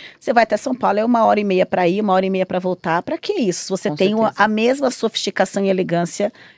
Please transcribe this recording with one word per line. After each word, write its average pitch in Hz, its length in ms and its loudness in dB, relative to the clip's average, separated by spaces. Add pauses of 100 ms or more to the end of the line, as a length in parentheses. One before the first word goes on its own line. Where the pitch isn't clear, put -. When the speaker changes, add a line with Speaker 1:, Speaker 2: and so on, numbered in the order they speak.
(200)
Speaker 1:
você - 120 -4
vai 226 120 6
até 214 120 -2
São 254 180 -4
Paulo, 202 240 0
é 220 60 0
uma 233 200 2
hora 208 160 4
e 202 40 -2
meia 185 220 2
pra 180 220 0
ir, 190 120 0
uma 208 120 2
hora 190 140 2
e 190 40 0
meia 185 160 0
pra 185 120 -4
voltar. 180 440 -2
Pra 302 160 -6
que - 140 -8
isso? 202 440 -2
Você - 120 -4
Speaker 2:
Com 147 80 -4
Speaker 1:
tem 196 180 2
uma, 220 140 2
Speaker 2:
certeza. - 160 2
Speaker 1:
a 214 40 2
mesma 247 420 0
sofisticação 202 760 -2
e 190 60 2
elegância 175 640 -2 (260)